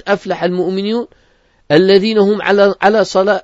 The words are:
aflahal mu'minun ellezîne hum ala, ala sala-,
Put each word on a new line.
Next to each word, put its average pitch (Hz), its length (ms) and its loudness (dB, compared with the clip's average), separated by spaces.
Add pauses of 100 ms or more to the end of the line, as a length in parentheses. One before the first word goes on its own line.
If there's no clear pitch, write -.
aflahal 185 420 -4
mu'minun 190 580 -4 (600)
ellezîne 196 500 2
hum 202 220 0
ala, 202 400 0
ala 208 240 2
sala-, 190 380 -2